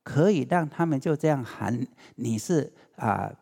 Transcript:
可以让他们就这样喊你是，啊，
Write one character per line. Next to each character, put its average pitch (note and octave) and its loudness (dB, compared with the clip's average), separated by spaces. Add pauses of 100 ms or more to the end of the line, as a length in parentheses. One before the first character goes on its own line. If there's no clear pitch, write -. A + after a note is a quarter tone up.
可 C#3+ 2
以 D3+ 2
让 E3+ 2
他 E3+ -2
们 D#3 2
就 D#3 0
这 D#3 0
样 C#3 2
喊 A2+ -4 (300)
你 A#2 -2
是， D3+ 0 (240)
啊， G2+ -2